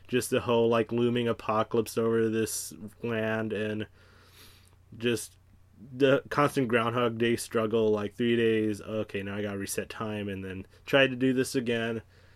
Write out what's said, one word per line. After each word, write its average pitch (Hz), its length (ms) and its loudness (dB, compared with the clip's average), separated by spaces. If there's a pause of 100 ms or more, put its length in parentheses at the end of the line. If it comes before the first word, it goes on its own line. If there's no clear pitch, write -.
just 123 220 0
the - 120 2
whole, 117 280 4
like, 117 220 2
looming 120 360 2
apocalypse 110 680 0
over 113 320 2
this 110 440 -2 (280)
land, 110 520 -2
and 107 340 -4 (1080)
just 113 400 -2 (560)
the 135 380 4
constant 139 380 2
Groundhog 117 500 0
Day 117 200 2
struggle, 113 520 2
like, 104 260 0
three 117 200 2
days, 110 460 2
okay, 101 420 -6
now 98 140 -6
I 104 40 -4
gotta 101 160 -4
reset 98 320 -6
time, 107 400 -6
and 95 160 -8
then 92 220 -10 (180)
try 135 220 4
to 131 80 -6
do 131 180 2
this 127 220 -2
again. 117 480 -2 (320)